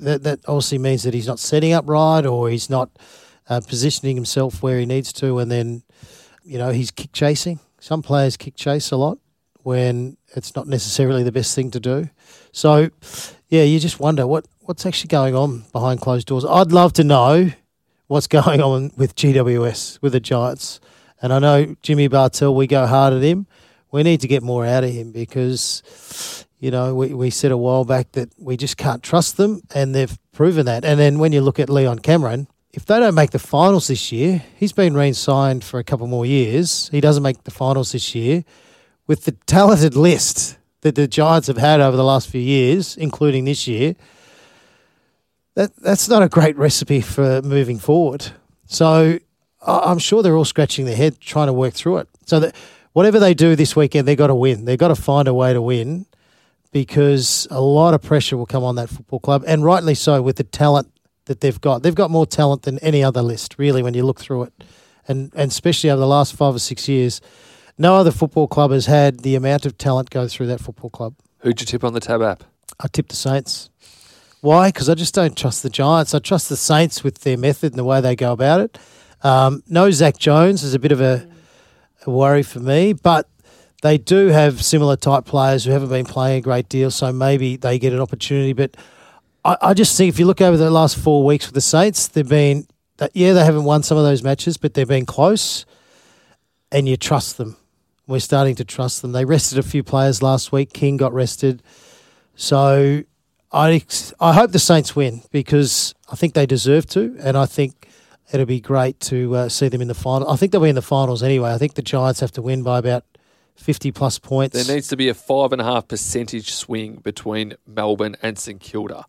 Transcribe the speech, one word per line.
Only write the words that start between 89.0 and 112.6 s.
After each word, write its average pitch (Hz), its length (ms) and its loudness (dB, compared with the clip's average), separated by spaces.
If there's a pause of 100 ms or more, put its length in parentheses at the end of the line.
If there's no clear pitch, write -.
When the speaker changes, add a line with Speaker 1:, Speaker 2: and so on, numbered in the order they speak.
Speaker 1:
I, 175 180 2
I 190 120 4
just 185 220 2
think 185 120 4
if - 100 -2
you 175 80 4
look 185 140 4
over 180 160 6
the 160 140 2
last 160 260 4
four 147 280 2
weeks 147 220 2
with - 80 -12
the 135 60 -2
Saints, 180 480 2
they've 143 200 -2
been, 143 380 2 (320)
that, 143 160 -6
yeah, 180 180 4
they 180 120 6
haven't 151 200 4
won 147 200 2
some 156 140 0
of 151 60 4
those 143 180 2
matches, 139 340 -2
but - 180 -4
they've 131 140 0
been 131 180 0
close, - 580 0 (1080)
and 139 160 0
you 127 80 0
trust - 420 -4
them. 110 180 -10 (500)
We're 131 140 -4
starting 135 360 0
to 117 80 -8
trust - 380 -8
them. 123 100 -10
They 127 120 -2
rested 135 340 0
a 135 40 2
few 143 200 -2
players 135 400 0
last 131 300 0
week. 139 200 -2
King 139 240 -2
got 131 160 0
rested. 127 500 -2 (720)
So 139 680 2 (500)
I 156 220 2
ex-, - 460 -6
I 170 120 4
hope 196 200 6
the 190 60 2
Saints - 380 2
win 123 340 -4
because 147 640 0 (160)
I - 60 -14
think 170 180 -2
they 143 120 2
deserve 135 440 2
to, 233 300 -4
and 135 160 -2
I 135 100 2
think - 400 -6 (460)
it'll 131 140 0
be 123 140 -4
great 135 400 -2
to, 123 360 -4
uh, 123 120 -2
see 135 200 -2
them 123 140 -4
in 120 60 -8
the 117 60 -6
final. 131 360 -4
I 147 60 0
think 190 160 0
they'll 196 100 4
be 156 60 4
in 143 60 2
the 127 80 -4
finals 127 400 -2
anyway. 127 300 0
I 117 60 -2
think 147 160 -4
the - 80 -8
Giants 131 380 -2
have 123 120 -6
to 120 100 -12
win 127 200 -6